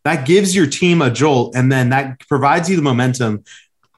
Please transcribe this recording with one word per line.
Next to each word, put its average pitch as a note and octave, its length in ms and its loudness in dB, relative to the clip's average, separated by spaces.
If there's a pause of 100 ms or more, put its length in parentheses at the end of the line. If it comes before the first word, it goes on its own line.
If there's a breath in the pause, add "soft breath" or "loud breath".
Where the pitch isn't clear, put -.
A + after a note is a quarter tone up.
That D3+ 200 -2
gives F#3 300 2
your F#3 120 2
team E3+ 360 0
a B2+ 80 2
jolt, B2 460 0
and B2+ 140 2
then B2+ 200 0
that C3 380 -4
provides D3+ 420 0
you F#3+ 60 0
the D#3+ 60 0
momentum B2 600 -2 (540 loud breath)